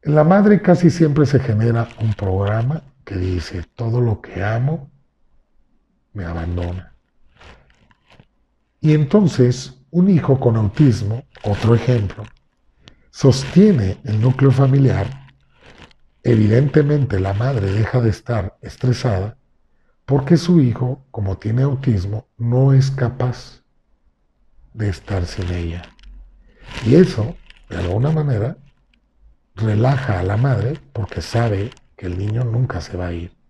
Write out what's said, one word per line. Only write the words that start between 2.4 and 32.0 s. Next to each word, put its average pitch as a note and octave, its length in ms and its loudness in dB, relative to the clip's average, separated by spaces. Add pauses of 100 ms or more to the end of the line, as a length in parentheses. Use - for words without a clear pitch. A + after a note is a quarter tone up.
que G2 120 -10
dice, F2+ 480 -6 (100)
"Todo A#2 260 -4
lo A2+ 220 -2
que F#2+ 200 -10
amo B2 480 -4 (1200)
me G2+ 100 -10
abandona". F2 720 -8 (1900)
Y D3+ 140 4
entonces, D3 840 2 (120)
un F3+ 180 2
hijo C#3 320 2
con A2+ 160 2
autismo, G#2+ 680 0 (180)
otro A2 320 2
ejemplo, A2+ 500 -2 (840)
sostiene C#3 960 2
el G#2+ 180 -2
núcleo C3 280 4
familiar. C3 800 2 (920)
Evidentemente, B2 1000 2
la G2 140 -2
madre A2 360 -2
deja A2 300 0
de A#2 80 2
estar G2+ 540 -6
estresada A2+ 760 -4 (680)
porque C#3 320 2
su F3 240 4
hijo, B2 480 -2
como G2 260 -6
tiene A2+ 260 -2
autismo, A2+ 640 -2 (120)
no B2+ 340 2
es C3+ 180 4
capaz A#2+ 720 -6 (1120)
de A2 160 -6
estar F#2 380 -6
sin F2 260 -8
ella. E2+ 300 -8 (1040)
Y B2 80 4
eso, D#3+ 420 2 (320)
de - 80 -10
alguna F#2+ 340 -2
manera, C#3+ 460 -2 (1040)
relaja A2 580 0
a F2+ 40 -4
la G2 140 -2
madre B2 420 0 (140)
porque - 280 -8
sabe A2+ 500 -2 (260)
que G2 100 -14